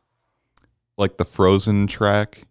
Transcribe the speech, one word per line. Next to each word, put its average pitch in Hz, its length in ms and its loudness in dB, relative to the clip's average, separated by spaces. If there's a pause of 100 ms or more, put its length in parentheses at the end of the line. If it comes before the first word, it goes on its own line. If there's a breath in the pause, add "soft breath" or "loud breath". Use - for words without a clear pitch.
(960)
like, 98 200 -2
the 92 80 -2
Frozen 98 640 0
track. 104 640 -2